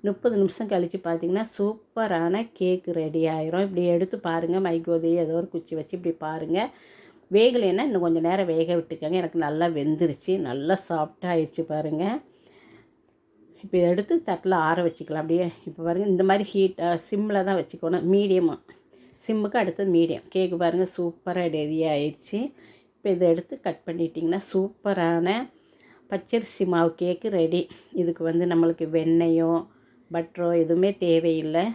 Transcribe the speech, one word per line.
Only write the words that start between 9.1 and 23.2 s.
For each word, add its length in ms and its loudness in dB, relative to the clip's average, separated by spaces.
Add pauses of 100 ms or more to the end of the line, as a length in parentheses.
எனக்கு 240 -4
நல்லா 220 0 (100)
வெந்துருச்சு, 560 0 (140)
நல்லா 280 -2 (120)
சாஃப்டா 460 -4
ஆயிடுச்சு 360 -2
பாருங்க. 360 -2 (1600)
இப்போ 120 -2 (140)
எடுத்து 240 0 (140)
தட்டுல 300 0 (100)
ஆற 180 2
வச்சுக்கலாம். 380 -4
அப்படியே 220 0 (220)
இப்போ 180 -14
பாருங்க, 280 -2
இந்த 160 2
மாதிரி 220 2
ஹீட், 340 2
அ, 40 2 (180)
சிம்ல 400 0
தான் 120 2
வச்சுக்கணும், 540 -2
மீடியமா. 420 4 (680)
சிம்முக்கு 360 0
அடுத்தது 340 -2
மீடியம். 380 2
கேக்கு 300 0
பாருங்க, 220 2 (100)
சூப்பரா 500 -4 (120)
ரெடி 200 -2 (140)
ஆயிடுச்சு. 480 -4 (560)
இப்போ 180 -6
இதை 180 0